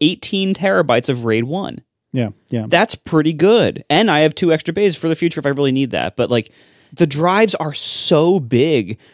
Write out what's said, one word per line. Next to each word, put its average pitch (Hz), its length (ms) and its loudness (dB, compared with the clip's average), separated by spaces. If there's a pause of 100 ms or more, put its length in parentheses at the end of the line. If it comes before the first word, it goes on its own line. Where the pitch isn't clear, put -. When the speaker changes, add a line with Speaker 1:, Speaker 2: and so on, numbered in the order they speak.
Speaker 1:
eighteen 190 520 -2
terabytes 160 560 0
of 123 160 -4
raid 113 200 0
one. 175 360 -8 (300)
Speaker 2:
Yeah, 120 180 -2 (220)
yeah. 113 160 -4
Speaker 1:
That's 185 260 2
pretty 160 400 0
good. 175 560 2
And 165 220 2
I 151 80 2
have 156 160 2
two 170 180 2
extra 160 200 -4
bays 196 220 0
for 165 120 -6
the 160 80 0
future 170 240 -2
if 139 80 -2
I - 20 0
really 139 220 0
need 135 200 0
that. 80 240 -4
But, - 140 0
like, 117 220 0 (400)
the 175 140 0
drives 180 480 2
are 156 180 -4
so 170 680 2
big. 120 580 0 (160)